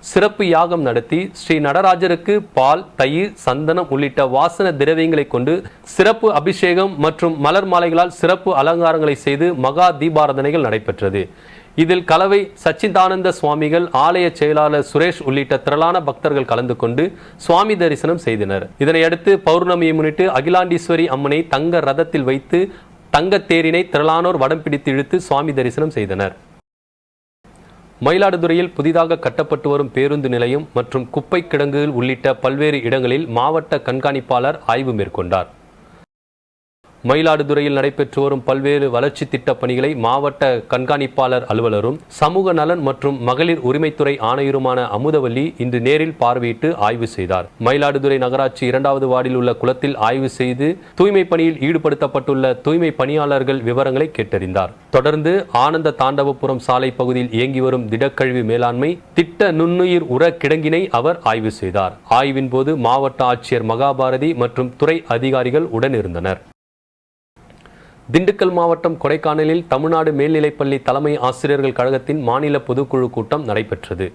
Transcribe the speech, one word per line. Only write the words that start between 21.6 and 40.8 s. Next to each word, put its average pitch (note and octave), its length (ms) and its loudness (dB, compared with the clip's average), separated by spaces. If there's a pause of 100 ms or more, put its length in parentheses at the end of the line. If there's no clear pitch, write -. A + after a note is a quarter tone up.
ரதத்தில் D3 420 -2
வைத்து C3+ 280 -2 (560)
தங்கத்தேரினை E3+ 640 2 (140)
திரளானோர் D#3+ 480 2
வடம் D#3 240 0
பிடித்து D3 300 -2
இழுத்து C#3 220 -2 (100)
சுவாமி D3 320 0
தரிசனம் C3 360 -2
செய்தனர். F#2+ 400 -2 (1700)
மயிலாடுதுறையில் F3 720 2
புதிதாக E3 480 2
கட்டப்பட்டு D3 480 -2
வரும் C#3+ 220 0
பேருந்து C#3 400 0
நிலையம் B2+ 320 0 (120)
மற்றும் B2 360 -4
குப்பை E3+ 260 -2 (120)
கிடங்குகள் C#3+ 480 0
உள்ளிட்ட C3 420 -2
பல்வேறு C#3 360 0 (100)
இடங்களில் C3 400 0 (100)
மாவட்ட D#3 500 -2
கண்காணிப்பாளர் C3 720 -2 (120)
ஆய்வு B2+ 260 -2
மேற்கொண்டார். F#2 500 -4 (1600)
மயிலாடுதுறையில் D3 680 2
நடைபெற்று C#3 460 -2
வரும் C#3 240 0
பல்வேறு C#3 480 2
வளர்ச்சி C#3+ 340 -2
திட்ட C3 320 -2
பணிகளை B2+ 280 0 (140)
மாவட்ட C#3 460 0 (220)
கண்காணிப்பாளர் B2+ 800 -2